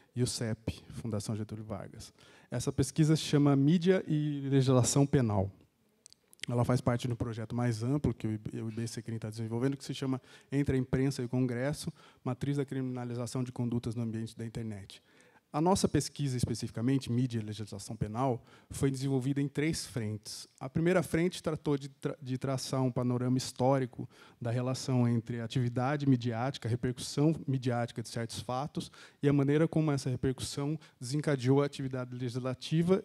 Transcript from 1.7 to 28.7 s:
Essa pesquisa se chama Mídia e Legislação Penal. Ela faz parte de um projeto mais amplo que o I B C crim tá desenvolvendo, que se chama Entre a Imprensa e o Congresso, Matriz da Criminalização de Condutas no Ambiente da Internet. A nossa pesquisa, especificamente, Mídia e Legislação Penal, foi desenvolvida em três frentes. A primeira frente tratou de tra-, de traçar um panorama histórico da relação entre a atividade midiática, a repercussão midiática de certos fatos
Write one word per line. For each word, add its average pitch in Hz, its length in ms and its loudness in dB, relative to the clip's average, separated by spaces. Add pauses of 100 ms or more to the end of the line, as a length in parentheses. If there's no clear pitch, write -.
Essa 127 200 -2
pesquisa 151 460 4
se - 60 -4
chama 143 340 6
Mídia 170 500 4
e 147 440 -2
Legislação 135 560 6
Penal. 104 440 2 (960)
Ela 120 160 2
faz 123 200 2
parte 123 240 0
de 120 80 -2
um - 20 -4
projeto 117 400 -6
mais 120 260 0
amplo 127 300 0
que - 140 -6
o 110 420 -6
I - 20 -4
B 113 160 -6
C 113 140 -8
crim 113 180 -8
tá 110 120 -8
desenvolvendo, 117 480 -2
que - 60 -16
se 139 100 -8
chama 131 260 -4 (320)
Entre 139 240 2
a - 20 2
Imprensa 131 440 0
e - 20 -4
o 117 60 -6
Congresso, 127 600 -2 (320)
Matriz 135 360 -2
da 135 80 0
Criminalização 123 760 -4
de 123 80 -6
Condutas 120 440 -2
no 120 80 -4
Ambiente 113 340 -6
da 113 80 -10
Internet. 110 580 -10 (480)
A 147 100 -2
nossa 185 280 4
pesquisa, 139 480 -2
especificamente, 120 760 -2
Mídia 120 260 0
e - 20 0
Legislação 104 540 -10
Penal, 113 500 -2 (260)
foi 139 200 0
desenvolvida 135 500 0
em 143 60 0
três 151 400 -2
frentes. - 640 -8 (100)
A 131 100 -10
primeira 170 320 4
frente 165 400 0
tratou 151 380 0
de 139 120 -10
tra-, 139 300 -8
de 131 160 -4
traçar 135 460 -2
um 131 80 2
panorama 123 480 2
histórico 127 720 0 (320)
da 120 80 -2
relação 123 560 2
entre 120 340 0
a 113 40 -6
atividade 127 640 0
midiática, 120 580 0
a 110 40 0
repercussão 127 640 0 (100)
midiática 120 560 -2
de - 60 -12
certos - 320 -8
fatos 143 500 -6 (320)